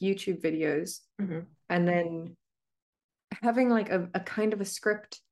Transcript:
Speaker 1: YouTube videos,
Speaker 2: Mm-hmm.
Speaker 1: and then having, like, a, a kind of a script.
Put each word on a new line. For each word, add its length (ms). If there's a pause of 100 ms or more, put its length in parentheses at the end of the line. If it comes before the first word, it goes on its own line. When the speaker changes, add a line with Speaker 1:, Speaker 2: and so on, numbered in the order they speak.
Speaker 1:
YouTube 380
videos, 600 (200)
Speaker 2:
Mm-hmm. 260 (240)
Speaker 1:
and 180
then 500 (1040)
having, 280
like, 200
a, 240
a 60
kind 340
of 80
a 40
script. 560 (100)